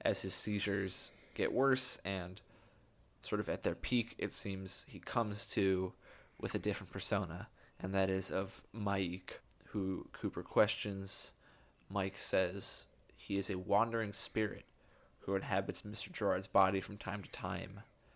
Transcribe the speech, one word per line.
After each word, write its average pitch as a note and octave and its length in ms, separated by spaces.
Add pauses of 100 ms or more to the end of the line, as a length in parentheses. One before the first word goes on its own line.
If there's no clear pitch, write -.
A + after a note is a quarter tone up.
as G2+ 200
his F#2+ 100
seizures G2+ 800 (240)
get - 180
worse, C3 500
and F#2 380 (800)
sort G#2+ 200
of - 60
at E2 140
their E2+ 140
peak, - 420
it - 160
seems, F#2+ 560
he B2+ 80
comes G#2+ 520
to F#2+ 440 (460)
with G#2+ 160
a G2 40
different G2 320
persona, F#2+ 560 (320)
and F#2+ 140
that F#2+ 160
is F#2+ 220
of - 320 (100)
Mike, G2 680 (260)
who F#2+ 480
Cooper - 280
questions. G2+ 920 (560)
Mike G2 280
says F#2+ 680 (280)
he - 220
is G2 140
a F#2 80
wandering G#2+ 540
spirit - 500 (640)
who G2 100
inhabits G2 500
Mister G#2 240
Gerard's G2 380
body G2 340
from G2+ 160
time G2+ 240
to G2 80
time. F#2+ 520 (340)